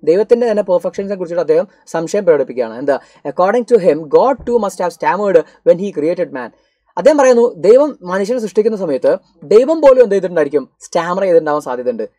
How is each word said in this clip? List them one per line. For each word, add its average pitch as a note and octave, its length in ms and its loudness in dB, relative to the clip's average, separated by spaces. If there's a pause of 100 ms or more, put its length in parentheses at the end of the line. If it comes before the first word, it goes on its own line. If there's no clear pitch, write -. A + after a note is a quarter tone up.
ദൈവത്തിൻ്റെ A3 460 2
തന്നെ G#3 120 -2
പെർഫെക്ഷൻസിനെ G3 540 -4
കുറിച്ചിട്ട് F3 240 -6
അദ്ദേഹം D#3+ 280 0 (180)
സംശയം E3+ 380 -6
പ്രകടിപ്പിക്കുകയാണ്. B2 540 -2
എന്താ? C#3 200 -2 (300)
According G3+ 440 -2
to G3+ 120 4
him, D#3 160 2
God E3 320 2
too A#3+ 240 -4
must G3 300 -4
have E3+ 40 -2
stammered E3+ 540 0 (240)
when F3 100 4
he F3+ 220 -8
created E3+ 280 -4
man. B2+ 220 -12 (460)
അദ്ദേഹം C#4 220 2
പറയുന്നു, B3 380 2
ദൈവം A#3+ 460 2
മനുഷ്യനെ G3 360 -4
സൃഷ്ടിക്കുന്ന A3 380 -2
സമയത്ത് D#3 400 -2 (280)
ദൈവം B3+ 360 2
പോലും C4 220 6
എന്ത് G#3 120 2
ചെയ്തിട്ടുണ്ടായിരിക്കും? D#3 540 -2 (120)
സ്റ്റാമർ F3 420 -4
ചെയ്തിട്ടുണ്ടാവാൻ D#3 380 2
സാധ്യതയുണ്ട്. B2 480 -6 (100)